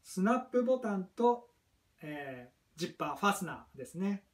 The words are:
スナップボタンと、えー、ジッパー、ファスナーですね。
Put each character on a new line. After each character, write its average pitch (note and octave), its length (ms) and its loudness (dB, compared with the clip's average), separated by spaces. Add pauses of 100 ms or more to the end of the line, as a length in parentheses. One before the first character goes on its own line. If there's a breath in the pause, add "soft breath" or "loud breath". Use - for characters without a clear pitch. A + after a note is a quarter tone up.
ス - 180 -8
ナ G#3+ 120 6
ッ B3 140 2
プ B3 180 2
ボ B3+ 140 4
タ G#3 180 -2
ン F#3 80 -2
と、 A#3+ 440 2 (540)
え C#3 480 -10
ー、 - 280 -20
ジ E3+ 100 -4
ッ - 80 -14
パ D#3 180 -4
ー、 - 20 -8
フ - 80 -2
ァ G3 120 6
ス F#3 80 -6
ナ C3 280 -10
ー - 60 -16
で B2+ 80 -10
す - 80 -20
ね。 G3 400 -4